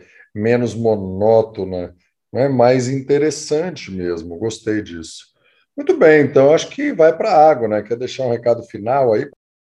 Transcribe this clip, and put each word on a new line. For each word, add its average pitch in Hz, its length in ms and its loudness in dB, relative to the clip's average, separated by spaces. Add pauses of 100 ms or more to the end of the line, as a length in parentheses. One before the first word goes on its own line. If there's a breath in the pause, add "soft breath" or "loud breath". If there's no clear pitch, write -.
(340 soft breath)
menos 113 400 0
monótona, 98 1200 -2 (380)
né? 123 160 -2
Mais 127 400 2
interessante 147 1040 -4
mesmo. 87 440 -8
Gostei 107 460 -6
disso. 85 440 -16 (500)
Muito 294 200 -2
bem, 156 280 6
então 139 280 4
acho - 180 0
que 285 220 -6
vai 165 240 4
pra 160 320 4
água, 120 200 0
né? 107 140 -2
Quer 117 140 -6
deixar 127 280 -8
um 120 80 -2
recado 117 320 -2
final 117 480 -2
aí? - 180 -2 (360)